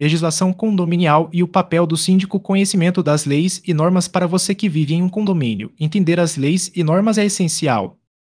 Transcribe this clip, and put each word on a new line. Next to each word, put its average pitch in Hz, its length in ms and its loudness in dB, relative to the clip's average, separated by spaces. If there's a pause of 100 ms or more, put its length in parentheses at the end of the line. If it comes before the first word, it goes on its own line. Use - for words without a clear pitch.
Legislação 165 480 0
condominial 175 800 2
e 175 120 0
o 175 40 0
papel 175 400 0
do 165 80 -2
síndico. 190 460 0
Conhecimento 190 640 0
das 151 240 0
leis 156 400 -2
e 175 80 -2
normas. 175 340 0
Para 180 180 -2
você 185 280 -2
que 208 120 -4
vive 156 280 0
em 175 80 0
um 185 80 0
condomínio, 151 680 -2
entender 165 400 0
as 165 180 0
leis 156 380 0
e 175 80 -2
normas 196 360 2
é 208 80 4
essencial. 147 720 -2 (220)